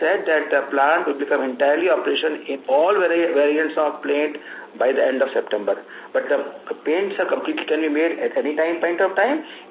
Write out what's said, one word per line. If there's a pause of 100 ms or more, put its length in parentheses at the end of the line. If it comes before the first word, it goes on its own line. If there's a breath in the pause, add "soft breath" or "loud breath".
said
that
the
plant
will
become
entirely
operational
in
all
vari-,
variants
of
paint (380 loud breath)
by
the
end
of
September. (360 loud breath)
But
the (100)
paints
are
completely,
can
be
made
at
any
time,
point
of
time. (260 loud breath)